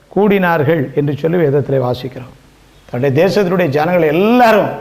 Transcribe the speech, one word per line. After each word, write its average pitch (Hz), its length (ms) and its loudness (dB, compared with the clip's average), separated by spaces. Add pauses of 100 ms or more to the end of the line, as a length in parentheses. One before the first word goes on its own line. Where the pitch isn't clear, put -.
(160)
கூடினார்கள் 170 760 0
என்று 147 240 -2
சொல்லி 165 200 -2
வேதத்திலே 143 320 0
வாசிக்கிறோம். 127 640 -6 (560)
தன்னுடைய 135 360 0
தேசத்தினுடைய 185 400 0
ஜனங்கள் 151 360 0
எல்லாரும் 214 680 2 (120)